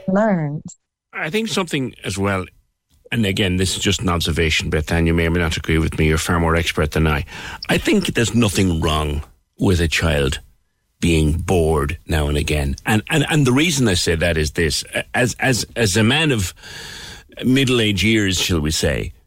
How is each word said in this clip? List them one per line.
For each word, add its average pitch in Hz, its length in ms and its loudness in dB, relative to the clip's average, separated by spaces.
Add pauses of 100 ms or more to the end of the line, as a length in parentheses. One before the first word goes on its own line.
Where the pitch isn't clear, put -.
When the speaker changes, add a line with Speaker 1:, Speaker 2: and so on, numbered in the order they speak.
Speaker 1:
learns. 180 560 0 (500)
Speaker 2:
I 175 160 -6
think 214 180 -2
something 160 460 -4 (100)
as 98 140 -6
well, 98 260 0 (680)
and 120 120 2
again, 95 320 0
this 92 200 0
is - 60 -6
just 101 200 0
an 90 60 0
observation, 82 600 0
Beth 80 220 -2
Ann, 82 160 2
you 82 80 2
may 85 140 2
or - 20 0
may 85 80 0
not 82 180 -2
agree - 220 0
with 80 200 -2
me, 80 100 2
you're 78 100 2
far 85 220 0
more 82 160 2
expert 82 340 0
than 80 160 2
I. 73 180 0 (440)
I 175 100 2
think 208 280 2
there's - 280 0
nothing 98 460 2
wrong 76 420 -2 (360)
with 92 220 2
a 85 80 2
child 73 520 0 (600)
being 78 380 2
bored 80 680 0
now 76 220 0
and 73 80 0
again. 73 380 -2 (100)
And, 110 240 0
and, - 220 0
and 151 160 2
the 127 60 4
reason 139 340 2
I 95 80 2
say 85 220 0
that 85 200 2
is 78 140 0
this. 78 320 -2 (320)
As, 123 240 0
as, 123 260 0 (120)
as 113 200 0
a 113 60 4
man 143 300 2
of 101 200 -2 (920)
middle-age 117 600 2
years, 104 360 2
shall 85 200 0
we 76 120 -2
say, 65 400 -2 (140)